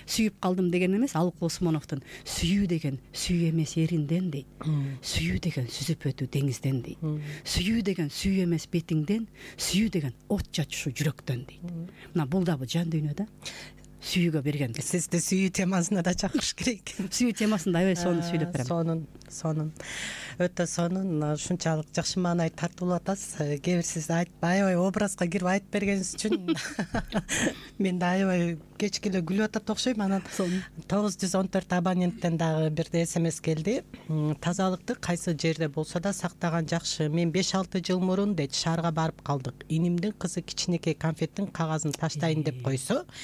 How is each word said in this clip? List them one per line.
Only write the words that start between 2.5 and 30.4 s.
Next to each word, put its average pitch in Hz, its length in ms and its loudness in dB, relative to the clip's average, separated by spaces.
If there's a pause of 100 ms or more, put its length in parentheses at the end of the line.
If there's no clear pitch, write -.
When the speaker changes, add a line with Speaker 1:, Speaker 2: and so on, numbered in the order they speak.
Speaker 1:
деген 156 320 0 (140)
сүйүү 170 400 2
эмес 160 240 2
эринден" 165 540 2
дейт. 143 160 -6 (180)
Speaker 2:
Мм. 139 380 0
Speaker 1:
"Сүйүү 175 380 0
деген 143 280 -2
сүзүп 151 400 -4
өтүү 131 240 -4
деңизден" 135 480 0
дейт. - 220 -10
Speaker 2:
Мм. 151 180 -2 (240)
Speaker 1:
"Сүйүү 220 380 0
деген 175 260 0
сүйүү 190 400 2
эмес 165 240 2
бетиңден, 170 560 0 (300)
сүйүү 208 320 2
деген 143 240 -2 (160)
от - 200 0
чачышуу - 460 -2
жүрөктөн" 135 480 -2
дейт. - 180 -18
Speaker 2:
Мм. 175 280 -8 (240)
Speaker 1:
Мына 165 120 2
бул 180 220 2
дагы 135 160 0
жан 165 240 0
дүйнө 151 260 0
да. 208 120 -4 (720)
Сүйүүгө 170 480 2
берген. 143 320 0
Speaker 2:
Сизди 170 400 0
сүйүү 190 400 2
темасына 180 480 2
да 175 80 2
чакырыш - 400 -2
керек. - 380 -4 (180)
Speaker 1:
Сүйүү 247 240 2
темасында 196 480 2
аябай 190 160 4
сонун 175 240 2
Speaker 2:
А, 170 80 -2
Speaker 1:
сүйлөп 160 240 0
берем. 127 140 0
Speaker 2:
сонун, 165 320 0 (280)
сонун. 156 440 -2 (680)
Өтө 180 320 0
сонун. 175 480 0 (160)
Ушунчалык 160 580 -2
жакшы - 300 -2
маанай 170 320 2
тартуулап 175 480 -2
атасыз. - 380 -4
Э, 147 180 0
кээ 175 220 2
бир 170 40 0
сиз 156 240 -4
айт, 170 220 0 (100)
аябай 185 380 4
образга 190 480 2
кирип 180 240 0
айтып 196 240 0
бергениңиз 196 400 0
үчүн 214 400 0
<laughs> - 1200 -4
мен 185 200 2
да 175 160 2
аябай 180 420 2 (220)
кечке 208 320 0
эле 185 100 2
күлүп 196 300 2
атат 214 240 -4
окшойм. 233 260 0
Анан 196 300 2
Speaker 1:
Сонун. 185 320 0 (240)